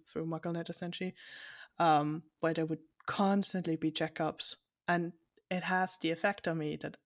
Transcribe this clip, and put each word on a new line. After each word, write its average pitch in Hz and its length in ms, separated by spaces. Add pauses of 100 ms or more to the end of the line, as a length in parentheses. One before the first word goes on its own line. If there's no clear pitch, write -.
through 160 200
MuggleNet, 165 440
essentially, 180 440 (640)
um, 156 460 (160)
where 165 140
there 160 120
would 160 180 (220)
constantly 196 680
be 156 160
checkups, 156 640 (320)
and 175 260 (360)
it 180 140
has 185 340
the 160 140
effect 202 360
on 165 100
me 151 200
that 160 280